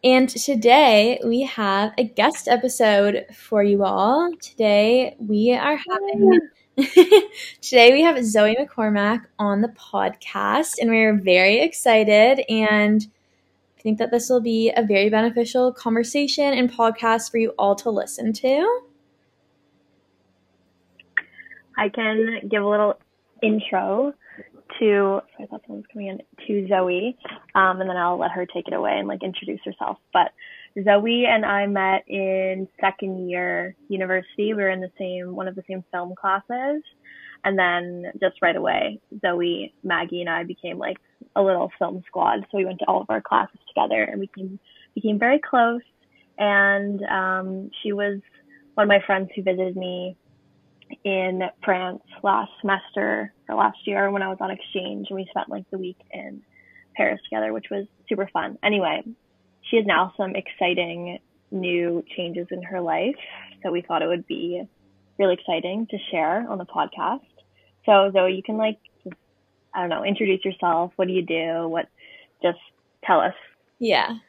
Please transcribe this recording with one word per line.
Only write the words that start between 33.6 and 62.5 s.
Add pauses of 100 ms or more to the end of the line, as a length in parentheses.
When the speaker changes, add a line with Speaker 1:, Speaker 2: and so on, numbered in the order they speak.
Speaker 2:
university.
We
were
in
the
same,
one
of
the
same
film
classes, (600)
and
then
just
right
away, (220)
Zoe, (100)
Maggie,
and
I
became,
like, (380)
a
little
film
squad.
So
we
went
to
all
of
our
classes
together
and
we
became, (360)
became
very
close. (560)
And,
um, (100)
she
was (560)
one
of
my
friends
who
visited
me (880)
in (200)
France (220)
last (120)
semester (160)
or
last
year
when
I
was
on
exchange,
and
we
spent,
like,
the
week (140)
in (540)
Paris (100)
together,
which
was (220)
super
fun.
Anyway, (680)
she
has
now
some
exciting (320)
new (140)
changes